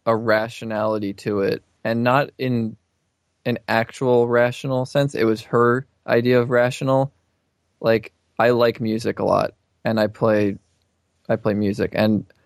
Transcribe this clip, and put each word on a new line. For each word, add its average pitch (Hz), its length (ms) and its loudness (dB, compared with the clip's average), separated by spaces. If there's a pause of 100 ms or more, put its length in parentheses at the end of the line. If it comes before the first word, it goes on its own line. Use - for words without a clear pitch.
a 113 100 2
rationality 110 1000 -2
to 104 280 -4
it, - 220 -2 (200)
and 117 200 -2
not 131 340 2
in 117 400 -4 (680)
an - 120 -2 (100)
actual 120 600 2
rational 123 580 0
sense. 143 300 -2
It - 80 0
was 110 200 2
her 120 440 0 (180)
idea 123 340 2
of 120 100 0
rational. 131 640 0 (680)
Like, 113 340 0 (240)
I 117 140 4
like 117 280 2
music 110 400 -4
a 101 60 -4
lot, 98 300 0 (280)
and 110 160 -2
I 107 80 2
play, 107 500 0 (680)
I 117 100 -2
play 107 160 -2
music, 101 400 -2
and 107 320 0 (200)